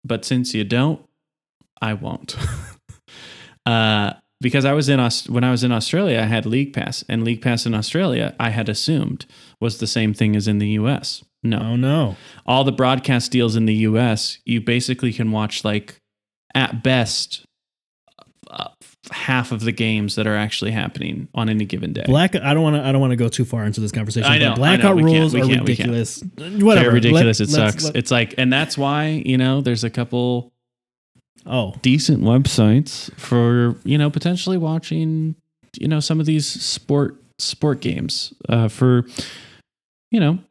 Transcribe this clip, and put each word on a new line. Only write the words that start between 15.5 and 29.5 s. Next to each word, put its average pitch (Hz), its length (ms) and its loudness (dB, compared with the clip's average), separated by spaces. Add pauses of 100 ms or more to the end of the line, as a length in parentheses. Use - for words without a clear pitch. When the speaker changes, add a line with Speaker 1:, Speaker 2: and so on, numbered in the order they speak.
Speaker 1:
like, 104 360 -4 (560)
at 127 280 -2
best, - 600 -2 (1080)
uh, - 180 -10 (420)
half 127 420 -4
of 110 80 -6
the 113 120 -2
games 110 420 -2
that 110 120 -2
are 107 100 0
actually 107 340 -4
happening - 640 -6
on 113 160 0
any 107 160 0
given - 260 -6
day. - 140 -8
Speaker 2:
Black-, 160 280 2
I 139 200 0
don't 160 80 2
wanna, 147 200 2
I 135 100 0
don't 135 100 4
wanna 127 140 2
go 117 120 0
too 120 160 -2
far 110 220 -4
into 107 160 -2
this 104 100 -4
conversation, 110 360 -2
Speaker 1:
I 147 100 4
Speaker 2:
but - 20 2
Speaker 1:
know, 147 60 4
I - 20 2
know, 117 80 0
Speaker 2:
blackout 185 400 4
Speaker 1:
we 160 60 4
can't, 160 180 6
Speaker 2:
rules 160 140 2
Speaker 1:
we 123 80 2
Speaker 2:
are 131 40 2
Speaker 1:
can't, 131 220 2
we 123 80 2
can't. 120 140 -2
Speaker 2:
ridiculous. 117 340 -4 (400)
Whatever. 208 220 8
Speaker 1:
They're 120 60 4
ridiculous. 120 480 6
Speaker 2:
Let-, 104 100 2
Speaker 1:
It - 80 2
Speaker 2:
let's, 107 160 4
Speaker 1:
sucks. 151 100 -6
Speaker 2:
let- 151 120 -4
Speaker 1:
It's 120 140 -4
like, 117 280 0
and 127 120 2
that's 147 280 -2
why, 147 480 -2
you 131 100 2
know, 131 240 2